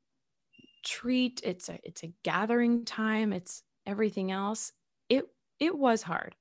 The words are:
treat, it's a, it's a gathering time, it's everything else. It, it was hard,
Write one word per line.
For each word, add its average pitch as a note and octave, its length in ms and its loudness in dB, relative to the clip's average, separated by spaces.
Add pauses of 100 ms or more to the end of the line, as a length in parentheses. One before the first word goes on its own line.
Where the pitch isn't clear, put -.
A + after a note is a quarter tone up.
(840)
treat, B3+ 600 0
it's F3+ 260 -6
a, E3+ 140 -12
it's - 200 -14
a E3 80 -10 (120)
gathering A#3 600 2
time, A3 480 0
it's - 320 -8 (220)
everything G3+ 460 -2
else. G3+ 420 -4 (360)
It, C4 200 4 (300)
it D#4+ 180 2
was A#3+ 240 4
hard, - 400 -6